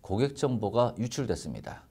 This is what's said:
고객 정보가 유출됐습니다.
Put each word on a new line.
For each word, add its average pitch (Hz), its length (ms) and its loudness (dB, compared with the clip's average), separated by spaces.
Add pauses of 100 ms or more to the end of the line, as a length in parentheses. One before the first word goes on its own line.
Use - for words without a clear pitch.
고객 131 340 0
정보가 117 600 2
유출됐습니다. 110 960 -4